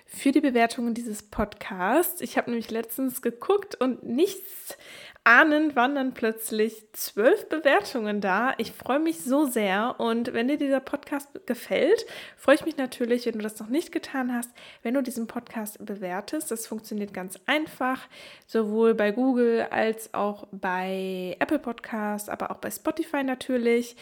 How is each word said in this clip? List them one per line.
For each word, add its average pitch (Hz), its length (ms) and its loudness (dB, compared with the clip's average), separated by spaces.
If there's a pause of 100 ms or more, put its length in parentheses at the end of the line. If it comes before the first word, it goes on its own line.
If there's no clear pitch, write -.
für - 260 0
die 302 100 6
Bewertungen 233 540 2
dieses 226 260 -8
Podcasts. - 1000 0
Ich - 160 -6
habe - 120 0
nämlich 233 220 -4
letztens 247 500 -4
geguckt 381 540 0
und 254 280 -2
nichts - 760 -2 (480)
ahnend 302 500 8
waren 254 180 4
dann 262 200 -2
plötzlich 220 800 -2
zwölf 302 560 2
Bewertungen 269 720 2
da. 208 360 2
Ich 226 140 -4
freue - 280 -2
mich 320 240 -2
so 277 220 4
sehr 214 540 0
und 233 340 0
wenn 233 140 0
dir 294 100 2
dieser 277 220 2
Podcast 285 480 -6 (180)
gefällt, - 600 2 (320)
freue 269 180 6
ich - 100 0
mich 311 120 -6
natürlich, 247 480 -2
wenn 226 80 -2
du 214 80 -4
das 214 180 -6
noch 220 80 -14
nicht 277 240 -2
getan 254 420 -4
hast, 240 160 -6 (320)
wenn 233 140 -2
du 277 80 2
diesen 233 240 -6
Podcast 214 580 -10
bewertest. 202 640 -6
Das 220 160 -6
funktioniert 208 480 -8
ganz 190 320 -10
einfach, 269 540 -2 (480)
sowohl 226 480 2
bei 208 160 2
Google 240 580 2
als 220 440 0
auch 208 380 -2
bei 185 880 -4
Apple 285 200 2
Podcasts, 214 720 -6
aber - 200 -4
auch - 80 -10
bei - 140 -8
Spotify 311 520 -4
natürlich. 240 800 0